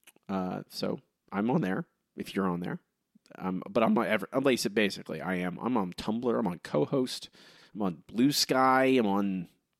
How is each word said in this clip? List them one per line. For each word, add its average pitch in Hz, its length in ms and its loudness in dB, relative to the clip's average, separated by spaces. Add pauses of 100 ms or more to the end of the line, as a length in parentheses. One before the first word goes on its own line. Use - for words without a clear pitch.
(280)
Uh, 95 420 -4
so - 300 -6 (320)
I'm 101 180 -2
on - 120 2
there - 240 -4 (320)
if - 180 -12
you're 190 140 2
on 175 100 -2
there. 175 200 -8 (580)
Um, 92 320 -4
but 120 140 2
I'm 107 140 4
on 110 100 2
every, 98 260 0
at 135 100 0
least 120 300 2
basically 101 480 -2
I 90 140 -2
am. 90 260 -4
I'm 123 160 0
on 92 160 -2
Tumblr. 117 440 -2
I'm 117 100 0
on 175 120 -4
co-host. 139 720 -2 (460)
I'm 104 80 -6
on 85 280 -4
Blue 123 200 4
Sky. 131 540 4
I'm 131 200 4
on 98 420 0 (320)